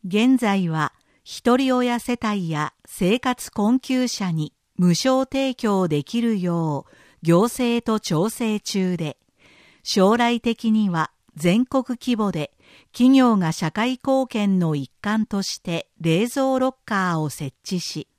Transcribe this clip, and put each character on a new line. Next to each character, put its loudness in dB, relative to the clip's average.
現 2
在 0
は、 -2
ひ -16
と 2
り 0
親 0
世 -4
帯 -2
や -4
生 0
活 -4
困 2
窮 -2
者 -4
に -4
無 2
償 2
提 -4
供 0
で -2
き -4
る 0
よ -2
う、 -20
行 4
政 -2
と -2
調 -2
整 -4
中 -2
で、 -8
将 4
来 0
的 -2
に 2
は -2
全 2
国 0
規 -2
模 0
で -6
企 6
業 6
が 2
社 -4
会 -2
貢 0
献 0
の 2
一 -6
環 0
と -4
し -8
て -6
冷 0
蔵 0
ロ 0
ッ -12
カ -2
ー -2
を -4
設 -10
置 -4
し -10